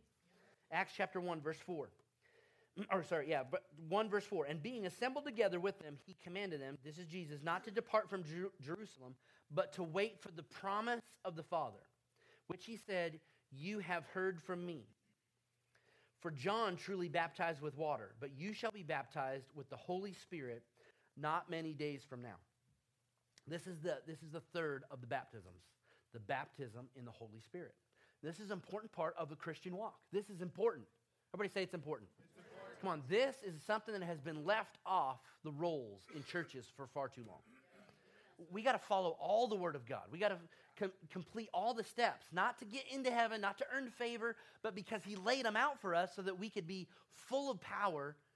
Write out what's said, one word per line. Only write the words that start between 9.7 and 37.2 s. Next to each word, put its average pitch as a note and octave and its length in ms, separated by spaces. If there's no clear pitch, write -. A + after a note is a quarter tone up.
to F#3+ 100
wait G3 360
for G3+ 120
the E3 120
promise A3 580
of F#3 120
the D#3+ 80
Father, C#3 340
which - 180
he A#3 120
said, E3+ 420
'You E3+ 280
have E3+ 280
heard F#3 340
from F3 240
me.' D#3 220
For E3+ 120
John F#3 460
truly F3+ 320
baptized E3 520
with D3 140
water, C3+ 440
but C#3 180
you G3 160
shall A3 180
be G#3 100
baptized C3+ 720
with C#3+ 160
the C3 60
Holy F#3 380
Spirit B2+ 500
not D#3 360
many D#3+ 220
days C#3+ 300
from B2 200
now." G#2+ 160
This E3 220
is E3+ 140
the, D#3 260
this D#3+ 160
is D#3 80
the D#3+ 80
third D3 500
of C3+ 100
the B2 60
baptisms, G2 560
the A#2+ 100
baptism B2+ 760
in B2 100
the A2+ 60
Holy A2 300
Spirit. E3+ 340
This D#3+ 160
is G#3 80
an G#3 60
important G3+ 400
part E3+ 220
of D#3 140
the D#3+ 60
Christian E3+ 420
walk. G#3+ 220
This G#3 200
is F3 100
important. F3+ 460
Everybody G3 180
say G3 80
it's F3+ 140
important. C#3 340
It's - 280
important. - 120
Come F#3+ 100
on, D#3 200
this B3 260
is E3 200
something G#3+ 280
that F#3+ 100
has E3+ 160
been D3+ 260
left G#3 400
off D3 340
the D#3 80
rolls C#3 500
in C#3+ 100
churches C3+ 400
for C3+ 120
far C3+ 220
too B2 180